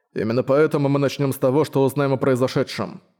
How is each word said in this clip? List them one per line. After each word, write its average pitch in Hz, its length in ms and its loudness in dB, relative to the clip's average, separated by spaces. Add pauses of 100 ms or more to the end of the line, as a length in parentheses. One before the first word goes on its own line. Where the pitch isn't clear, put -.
(140)
«Именно 113 280 0
поэтому 143 460 2
мы 139 100 2
начнём 139 340 -2
с - 40 -6
того, 139 280 2
что 135 200 0
узнаем 135 280 0
о 131 40 2
произошедшем. 127 840 -2 (180)